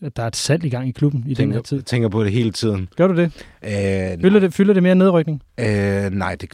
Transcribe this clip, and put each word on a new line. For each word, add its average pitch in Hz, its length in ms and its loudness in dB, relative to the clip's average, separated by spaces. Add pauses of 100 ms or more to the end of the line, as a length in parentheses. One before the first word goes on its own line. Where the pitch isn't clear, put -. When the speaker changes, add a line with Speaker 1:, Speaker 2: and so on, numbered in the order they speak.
Speaker 1:
at 147 140 -10
der 123 60 -6
er 113 40 -4
et 113 100 -6
salg 170 280 -2
i 156 40 -2
gang 127 200 -4
i 120 40 -4
klubben 143 340 0
i - 20 -8
den 139 80 -2
Speaker 2:
Tænker, 131 200 0
Speaker 1:
her 117 60 -6
tid? 139 200 -6
Speaker 2:
tænker 117 260 0
på 107 160 0
det 98 80 0
hele 113 180 0
tiden. 98 460 -2
Speaker 1:
Gør 170 100 4
du 185 100 2
det? 170 80 2 (400)
Speaker 2:
Øh, 95 580 -2
Speaker 1:
Fylder 202 180 4
det, 185 140 0
fylder 196 200 4
det 185 80 2
mere 185 120 4
nedrykning? 170 480 2 (180)
Speaker 2:
Øh, 101 500 0
nej, 92 300 -2
det, - 140 -14